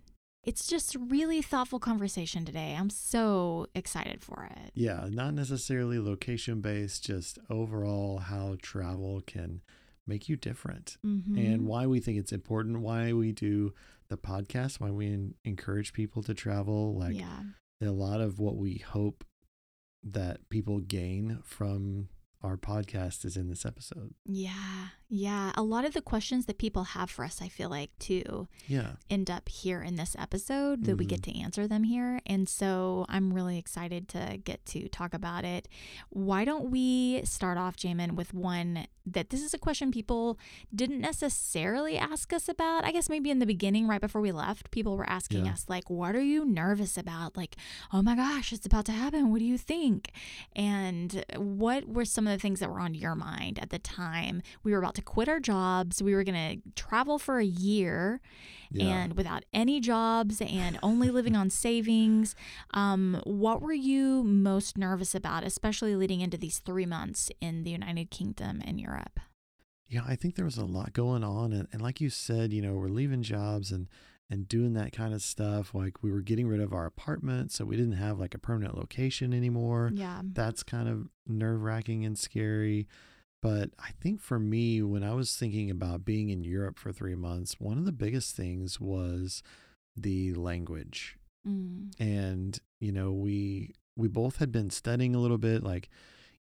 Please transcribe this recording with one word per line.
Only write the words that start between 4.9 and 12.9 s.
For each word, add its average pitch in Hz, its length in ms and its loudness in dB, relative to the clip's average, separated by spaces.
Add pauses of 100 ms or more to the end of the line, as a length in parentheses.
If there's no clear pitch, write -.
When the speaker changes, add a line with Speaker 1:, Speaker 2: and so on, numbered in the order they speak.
Speaker 2:
not 131 240 -2
necessarily 127 640 0
location-based, 104 1080 -2
just 92 340 -6 (120)
overall 101 680 0
how 98 440 -4
travel 95 640 -4
can 87 340 -8 (480)
make 104 200 -4
you - 80 0
different - 680 -8
Speaker 1:
Mm-hmm. 202 320 0
Speaker 2:
and 110 300 4
why 120 220 0
we 127 100 4
think 113 180 0
it's 101 140 -2
important, 110 480 0
why 113 340 0